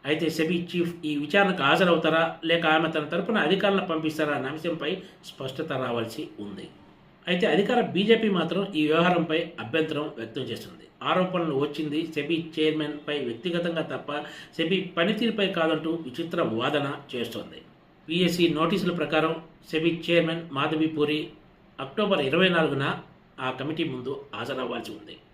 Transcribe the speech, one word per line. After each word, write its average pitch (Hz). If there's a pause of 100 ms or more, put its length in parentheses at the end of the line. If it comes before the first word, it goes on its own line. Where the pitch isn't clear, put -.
అయితే 156
సెబీ 170
చీఫ్ 170 (100)
ఈ 151
విచారణకు 180
హాజరవుతారా, 165
లేక 165
ఆమె 160
తన 160
తరపున 175
అధికారులను 190
పంపిస్తారా 156
అన్న 131
అంశంపై 156 (340)
స్పష్టత 143
రావాల్సి 120 (120)
ఉంది. 101 (640)
అయితే 180
అధికార 196
బీజేపీ 208
మాత్రం 180 (120)
ఈ 151
వ్యవహారంపై 165 (220)
అభ్యంతరం 151 (120)
వ్యక్తం 113
చేస్తుంది. - (160)
ఆరోపణలు 170
వచ్చింది 151 (140)
సెబీ 151 (220)
చైర్మన్పై 151
వ్యక్తిగతంగా 170
తప్ప 143 (440)
సెబీ 170 (160)
పనితీరుపై 214
కాదంటూ 160
విచిత్ర 165
వాదన 139 (280)
చేస్తోంది. 90 (480)
పిఎస్సి 175
నోటీసుల 170
ప్రకారం 160 (360)
సెబీ 165
చైర్మన్ 165
మాధవి 156
పూరి 151 (600)
అక్టోబర్ 185
ఇరవై 160
నాలుగున 143 (560)
ఆ 131
కమిటీ 151
ముందు 127 (200)
హాజరవ్వాల్సి 120
ఉంది. - (180)